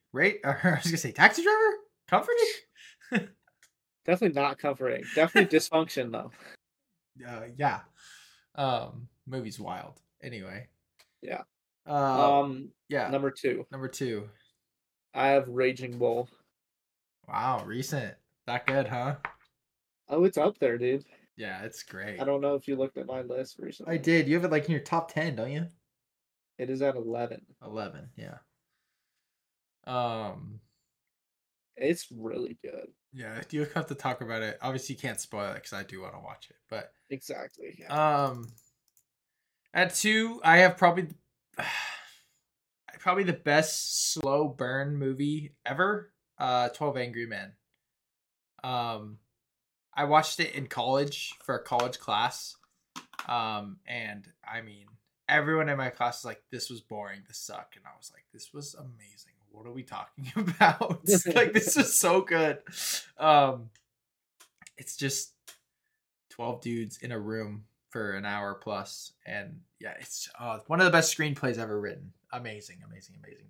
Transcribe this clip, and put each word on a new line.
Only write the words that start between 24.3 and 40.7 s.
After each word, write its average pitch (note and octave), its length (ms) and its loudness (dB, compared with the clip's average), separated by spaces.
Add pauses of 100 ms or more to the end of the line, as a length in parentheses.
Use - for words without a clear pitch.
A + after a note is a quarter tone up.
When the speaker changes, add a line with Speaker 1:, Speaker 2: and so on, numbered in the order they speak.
Speaker 1:
have F3 80 2
it, F#3 60 2
like, - 140 2
in E3 80 0
your C#3+ 80 2
top E3 320 -2
ten, D#3 240 -2
don't A#2+ 160 -4
you? D#3+ 140 -4 (880)
Speaker 2:
It B2+ 140 -6
is C3 120 -2
at C3+ 140 2
eleven. A#2 460 -6 (200)
Speaker 1:
Eleven, G#2+ 540 -12
yeah. G2 220 -16 (1500)
Um, A2 760 -4 (1160)
Speaker 2:
It's D#3+ 340 -2
really A#2+ 520 -8
good. - 260 -12 (240)
Speaker 1:
Yeah, A2+ 280 -12 (100)
you D3+ 140 -2 (100)
have D#3 120 -4
to C#3+ 80 -8
talk B2+ 260 -4
about A2+ 220 -6
it. G#2+ 180 -6
Obviously, C3 360 -6
you - 40 -16
can't A2+ 200 -6
spoil G2+ 320 -6
it - 100 -12
'cause - 100 -16
I G2 120 -8
do F#2+ 180 -14
wanna F#2+ 180 -14
watch G2+ 300 -18
it, - 60 -20 (120)
but A2 240 -10 (180)
Speaker 2:
Exactly, - 680 -12
yeah. D3 480 2
Speaker 1:
um, A#2+ 260 -8 (1200)
at F3+ 220 2
two, A3 500 2
I E3 140 10
have F3+ 180 10